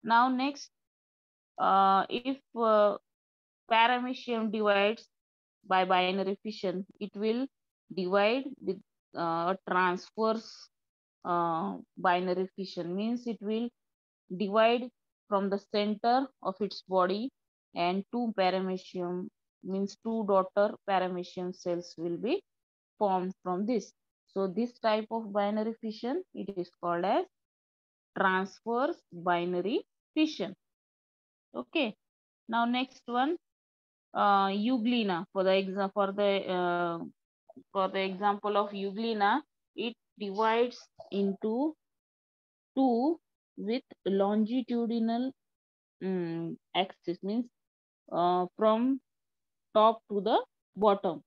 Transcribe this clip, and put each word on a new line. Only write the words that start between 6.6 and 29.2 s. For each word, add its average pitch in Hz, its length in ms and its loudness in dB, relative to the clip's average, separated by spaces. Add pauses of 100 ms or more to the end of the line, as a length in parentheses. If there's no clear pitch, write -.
it 202 160 -10
will 220 320 -2 (480)
divide 202 500 2 (180)
with, 190 180 -4 (360)
uh, 170 380 0
a 190 40 -6 (100)
transverse, 190 1000 -2 (560)
uh, 175 520 -2 (200)
binary 180 600 0
fission, 180 380 -8
means 233 320 -4
it 226 140 -6
will 220 280 -4 (680)
divide 220 520 2 (400)
from 196 200 0
the 196 100 0 (140)
center 220 540 2 (160)
of 190 180 -4
its 196 220 -4
body, 185 480 0 (440)
and 180 380 0
two 240 240 -2
paramecium, 185 920 -2 (340)
means 196 420 -4
two 226 220 -2
daughter 202 480 2 (140)
paramecium 180 680 -4
cells 175 420 -6
will 170 200 -4
be 247 260 -2 (560)
formed 190 340 0 (100)
from 185 240 -2
this. 220 260 -2 (360)
So 196 180 -2
this 220 320 -2
type 220 320 0
of 226 220 -6
binary 214 480 -2
fission, 233 420 -6 (120)
it 202 220 -8
is 175 140 -8 (100)
called 175 240 -2
as 277 200 0 (920)
transverse 196 840 0 (120)
binary 180 720 -2 (300)